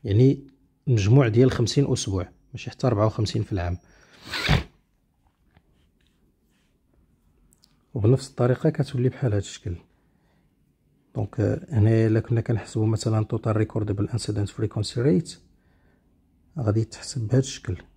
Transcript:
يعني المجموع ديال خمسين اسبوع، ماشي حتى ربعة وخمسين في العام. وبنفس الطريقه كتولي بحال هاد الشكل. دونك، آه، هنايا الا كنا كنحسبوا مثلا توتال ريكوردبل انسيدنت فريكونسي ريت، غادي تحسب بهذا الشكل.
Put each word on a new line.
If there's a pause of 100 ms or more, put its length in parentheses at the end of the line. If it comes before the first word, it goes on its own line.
يعني (400)
المجموع
ديال
خمسين
اسبوع، (240)
ماشي
حتى
ربعة
وخمسين
في
العام. (4000)
وبنفس
الطريقه
كتولي
بحال
هاد
الشكل. (1400)
دونك،
آه،
هنايا
الا
كنا
كنحسبوا
مثلا
توتال
ريكوردبل
انسيدنت
فريكونسي
ريت، (1200)
غادي
تحسب
بهذا
الشكل. (200)